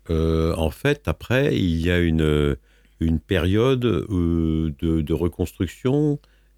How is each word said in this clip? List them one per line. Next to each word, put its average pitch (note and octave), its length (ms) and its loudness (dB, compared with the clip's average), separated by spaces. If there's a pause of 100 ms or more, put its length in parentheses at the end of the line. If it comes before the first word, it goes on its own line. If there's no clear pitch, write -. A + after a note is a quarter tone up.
euh, D#2+ 460 0
en D#2+ 160 0
fait, - 360 -4
après, C#3 480 0
il E2+ 260 0
y F2 100 0
a F2 80 2
une, D2+ 560 2 (440)
une D#2+ 200 0
période, G#2+ 640 0
euh, E2 920 0
de, E2 220 0
de D2+ 120 -2
reconstruction. B2+ 1080 -2 (380)